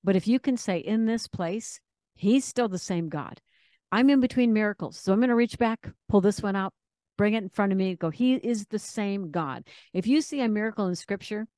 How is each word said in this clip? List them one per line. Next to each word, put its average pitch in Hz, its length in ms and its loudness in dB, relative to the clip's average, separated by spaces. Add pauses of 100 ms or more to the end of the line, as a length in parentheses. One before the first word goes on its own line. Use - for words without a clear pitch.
But 190 120 4
if 185 100 0
you 240 120 4
can 262 200 0
say, 180 200 -2
"In 220 280 0
this 226 220 -2
place, 190 520 -6 (340)
he's 240 300 2
still 240 240 -2
the 185 100 -4
same 170 300 -4
God. 147 320 -10 (500)
I'm 254 200 4
in 277 100 6
between 247 320 2
miracles. 208 460 -2
So - 140 0
I'm 208 80 4
gonna 247 140 4
reach 233 220 2
back, 226 340 -2 (200)
pull 202 100 6
this 202 220 2
one 196 140 -2
out, 190 180 -4 (420)
bring 208 160 2
it 220 100 -2
in 190 60 -10
front 196 240 0
of 190 60 2
me, 190 180 0
go, 165 140 -2
'He 254 240 2
is 226 320 -2
the 220 120 -6
same 202 520 -6
God.'" 147 360 -6 (280)
If 180 120 -2
you 285 140 4
see 294 200 -4
a 240 80 2
miracle 214 400 0
in 180 60 0
scripture 214 520 -8 (120)